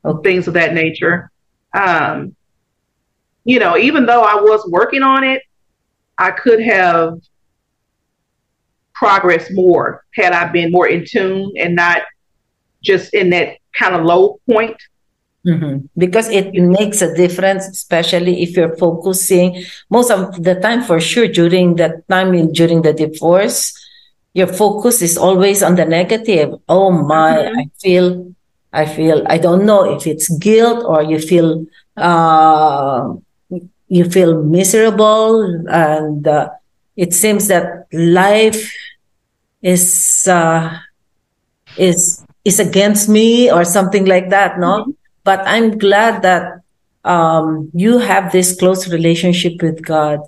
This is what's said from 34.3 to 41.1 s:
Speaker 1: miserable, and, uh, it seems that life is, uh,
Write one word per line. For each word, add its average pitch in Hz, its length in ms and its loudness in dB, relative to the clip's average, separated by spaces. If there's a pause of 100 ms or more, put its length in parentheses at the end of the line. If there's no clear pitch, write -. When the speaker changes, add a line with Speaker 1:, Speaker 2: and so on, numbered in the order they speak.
Speaker 1:
miserable, 214 1040 2 (240)
and, 156 580 -2
uh, 147 220 0 (480)
it 175 160 -4
seems 202 360 0
that 175 440 -2
life 202 800 2 (880)
is, - 680 0
uh, 165 460 0 (1040)